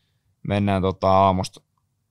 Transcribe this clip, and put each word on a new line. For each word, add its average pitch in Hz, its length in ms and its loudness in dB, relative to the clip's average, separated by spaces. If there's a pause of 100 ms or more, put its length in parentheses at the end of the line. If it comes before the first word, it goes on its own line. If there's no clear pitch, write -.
(420)
mennään 101 400 -2
tota 95 280 -2
aamusta 95 500 0 (500)